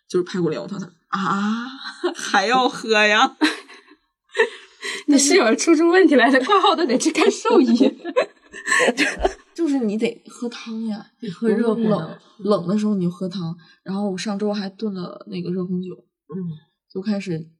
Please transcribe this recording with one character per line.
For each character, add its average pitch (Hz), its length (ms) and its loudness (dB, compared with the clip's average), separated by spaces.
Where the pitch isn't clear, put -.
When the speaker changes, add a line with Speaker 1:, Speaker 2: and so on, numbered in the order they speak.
Speaker 1:
就 - 80 -2
是 175 60 0
排 185 180 -4
骨 170 80 0
莲 147 100 -6
藕 - 60 -10
汤， - 140 -10
他 190 80 -10
说 - 40 -20
：“啊， 202 580 -2
还 196 320 0
要 254 200 2
喝 254 220 -6
呀？” 214 320 2
<laughs> - 600 -12
Speaker 2:
你 294 140 4
室 277 160 2
友 247 200 4
出 330 200 4
出 330 140 4
问 370 180 6
题 285 80 6
来 240 160 6
了， 262 140 6
挂 403 140 4
号 381 160 4
都 311 80 -2
得 254 140 0
去 311 140 0
看 311 180 4
兽 427 320 4
医。 240 320 4
<laughs> - 760 -2
Speaker 1:
就 339 140 -2
是 277 100 0
你 214 180 -2
得 - 320 -4
喝 - 220 -10
汤 226 380 -12
呀， 214 180 -10
Speaker 3:
得 226 80 -10
喝 208 200 -4
热 220 260 2
乎 233 80 -2
的。 214 60 2
Speaker 1:
冷， 160 280 -4
冷 190 280 0
的 208 120 0
时 214 80 -2
候 214 80 0
你 185 80 -2
就 175 80 -2
喝 185 180 -8
汤。 175 260 -8
然 190 120 -8
后 202 140 -4
我 185 80 -6
上 202 220 -6
周 208 120 -2
还 208 160 -6
炖 202 280 -8
了 - 340 -12
那 190 140 -8
个 175 80 -6
热 185 120 -4
红 180 160 -4
酒， 180 140 -10
Speaker 3:
嗯。 165 640 -14
Speaker 1:
就 190 80 -10
开 202 200 -4
始 180 200 -6